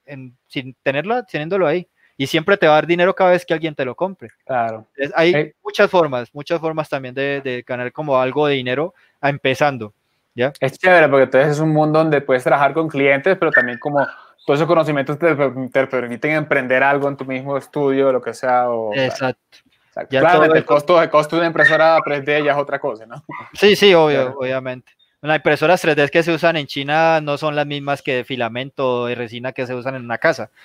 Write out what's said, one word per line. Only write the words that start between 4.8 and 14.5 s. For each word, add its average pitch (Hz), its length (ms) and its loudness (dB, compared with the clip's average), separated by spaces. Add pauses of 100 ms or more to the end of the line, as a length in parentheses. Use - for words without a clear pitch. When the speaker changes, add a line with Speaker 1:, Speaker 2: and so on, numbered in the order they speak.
Speaker 1:
Es, 139 220 -6
hay 165 180 4
Speaker 2:
Hey. 151 180 -4 (120)
Speaker 1:
muchas 202 260 0
formas, 139 420 0
muchas 151 280 -6
formas 160 280 -6
también 131 240 -6
de, 139 280 -4
de 123 260 -8
ganar 123 240 -8
como 143 300 -2
algo 131 260 0
de 143 80 2
dinero 131 400 -4 (260)
a 139 100 0
empezando, 135 640 -2 (400)
¿ya? 127 280 -2
Speaker 2:
Es 139 180 -4
chévere 175 300 4
porque 135 160 4
entonces 135 300 2
es 143 40 -4
un 160 140 0
mundo 151 260 2
donde 156 220 2
puedes 131 240 -2
trabajar 143 280 2
con 160 140 -2
clientes, 139 500 0
pero 175 140 0
también 123 280 0
como 143 280 -2 (400)
todos 143 140 2